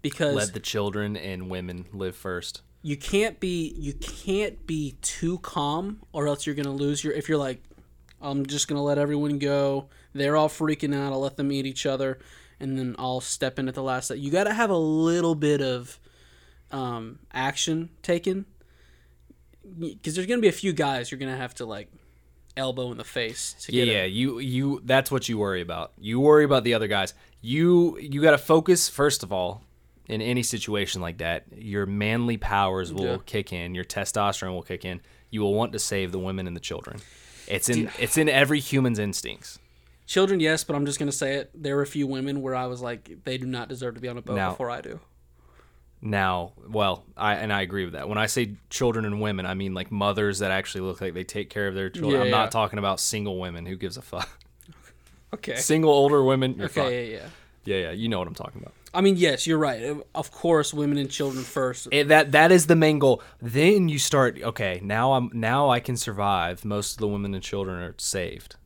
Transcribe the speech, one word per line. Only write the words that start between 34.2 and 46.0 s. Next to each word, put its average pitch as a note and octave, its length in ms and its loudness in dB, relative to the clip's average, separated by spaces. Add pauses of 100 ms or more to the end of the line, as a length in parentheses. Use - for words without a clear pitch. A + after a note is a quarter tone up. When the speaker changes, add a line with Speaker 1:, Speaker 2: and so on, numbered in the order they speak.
Speaker 2:
will F2+ 80 -6
kick F2+ 220 -10
in. F2+ 160 -8 (300)
You G#2+ 120 -6
will G2+ 120 2
want A2+ 180 0
to G#2+ 80 -6
save F#2+ 320 -2
the F#2 80 -4
women F#2+ 260 -4
and F2 120 -8
the - 20 -10
children. - 400 -10 (480)
It's - 220 -2
in, A#2 160 2
Speaker 1:
Dude. - 120 -10
Speaker 2:
it's - 200 0
in D#3 100 6
every C#3+ 320 4
human's C3 400 0
instincts. F#2 600 -6 (460)
Speaker 1:
Children, F#3+ 360 2
yes, D#3 240 2
but D3 100 -4
I'm C#3+ 100 0
just C#3+ 140 -4
gonna C#3+ 140 -2
say C#3 220 -2
it. C#3 200 -8
There C#3+ 220 -2
were C#3+ 40 2
a C#3 60 0
few C#3+ 180 -2
women C3+ 360 -4
where C3 120 -4
I B2+ 120 -2
was B2 160 -8
like, A#2 420 -10
"They C3 140 -6
do B2+ 100 -6
not B2 220 -6
deserve B2 260 -8
to A2+ 60 -14
be B2 80 -8
on A#2+ 80 -10
a A#2+ 40 -12
boat A#2 140 -6
Speaker 2:
Now F#2+ 140 0
Speaker 1:
before A#2 200 -4
I B2 120 -6
do." - 180 -12 (1000)